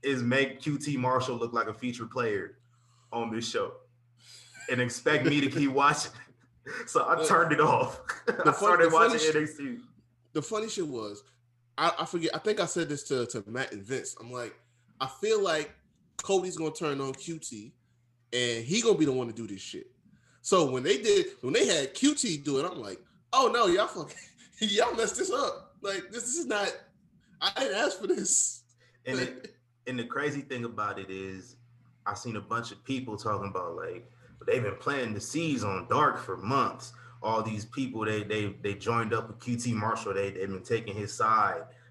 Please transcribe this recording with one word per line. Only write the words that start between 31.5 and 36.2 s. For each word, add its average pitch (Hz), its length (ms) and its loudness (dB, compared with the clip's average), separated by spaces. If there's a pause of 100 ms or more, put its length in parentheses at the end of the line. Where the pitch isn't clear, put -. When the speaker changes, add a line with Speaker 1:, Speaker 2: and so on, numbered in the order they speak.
Speaker 1:
I 104 80 -4
seen 110 220 -8
a 104 60 -6
bunch 113 300 -6
of 98 120 -18
people 127 340 -6
talking 98 320 -4
about, 90 260 -6
like, 87 320 -10 (380)
they've 120 180 2
been 98 120 -2
planting 131 380 -2
the 101 80 -6
seeds 151 420 -2
on 95 260 -2
Dark 135 280 4
for 95 200 -6